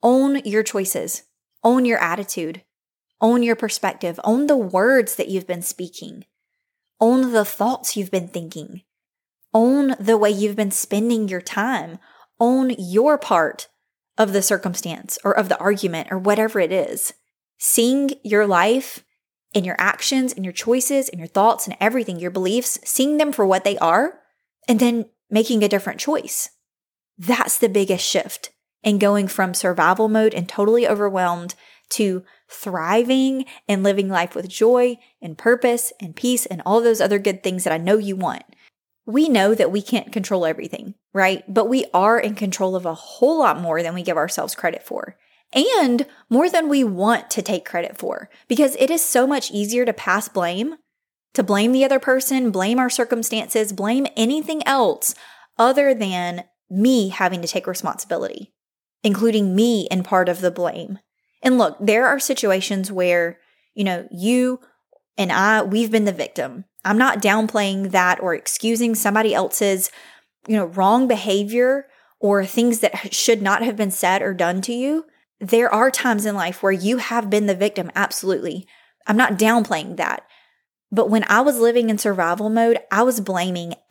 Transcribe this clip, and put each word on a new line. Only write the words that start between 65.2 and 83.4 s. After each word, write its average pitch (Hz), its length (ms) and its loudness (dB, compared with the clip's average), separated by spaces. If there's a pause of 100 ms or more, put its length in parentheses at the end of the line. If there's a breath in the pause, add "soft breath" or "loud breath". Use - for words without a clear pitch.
I, 208 300 2
we've 214 300 -2
been 220 140 2
the 202 60 0
victim. 160 540 -8 (180)
I'm 208 140 0
not 240 240 2
downplaying 202 720 0
that 180 300 2
or 175 140 -2
excusing 226 580 -2
somebody 214 400 0
else's, 190 560 0 (580 loud breath)
you 220 80 0
know, 202 100 0
wrong 196 420 2
behavior 220 800 0 (320 soft breath)
or 202 260 2
things 233 340 0
that - 340 -2
should 226 280 2
not 196 220 0
have 233 120 -2
been 208 160 -2
said 185 300 0
or 196 120 -2
done 180 300 -2
to 240 100 -6
you. 294 320 -2 (340 soft breath)
There 233 340 2
are 247 180 4
times 220 340 0
in 208 100 -2
life 180 280 -6
where 196 80 4
you 196 260 0
have 233 320 -4
been 208 180 2
the 190 80 2
victim, 190 400 -2
absolutely. 185 720 -4 (380 soft breath)
I'm 214 120 2
not 247 160 2
downplaying 208 640 0
that. - 280 -6 (640 soft breath)
But 202 180 2
when 220 180 2
I 220 140 4
was 269 180 2
living 233 300 4
in 214 80 0
survival 202 520 -2
mode, 226 300 2 (120)
I 208 120 4
was 240 160 2
blaming 180 540 -4 (180)